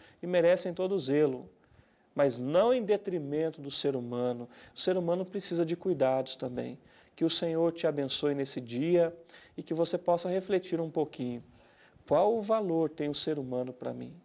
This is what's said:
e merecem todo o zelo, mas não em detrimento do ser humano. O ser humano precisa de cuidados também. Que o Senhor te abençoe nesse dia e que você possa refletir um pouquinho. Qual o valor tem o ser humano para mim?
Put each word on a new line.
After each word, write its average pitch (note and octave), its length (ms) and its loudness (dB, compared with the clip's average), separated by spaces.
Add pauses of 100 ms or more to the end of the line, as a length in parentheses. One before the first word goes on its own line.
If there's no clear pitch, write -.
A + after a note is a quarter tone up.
(220)
e F3 40 -8
merecem F3 460 4
todo F#3 220 -2
o F#3+ 40 0
zelo, C3+ 500 0 (680)
mas C#3 240 2
não E3+ 340 2
em B3+ 100 2
detrimento D#3+ 800 -2
do C#3+ 100 -10
ser C#3 240 0
humano. A#2+ 540 -4 (260)
O - 40 -8
ser F#3 180 2
humano F3+ 300 0
precisa F3+ 380 -2
de E3 120 -2
cuidados C3+ 600 0
também. B2 420 -8 (360)
Que - 100 -2
o D#3+ 60 4
Senhor E3 420 2
te E3 140 -2
abençoe C#3+ 480 0
nesse C#3 260 -2
dia E3 540 2 (420)
e E3+ 60 -10
que E3 120 -4
você E3 240 2
possa F3 300 2
refletir F#3 520 0
um D#3+ 100 -4
pouquinho. B2+ 520 -4 (680)
Qual F#3+ 260 4
o A3+ 80 -2
valor G3 460 0
tem D3+ 220 -4
o C#3+ 40 -4
ser D3+ 240 0
humano B2+ 340 -4
para B2 200 -8
mim? B2 220 -12 (100)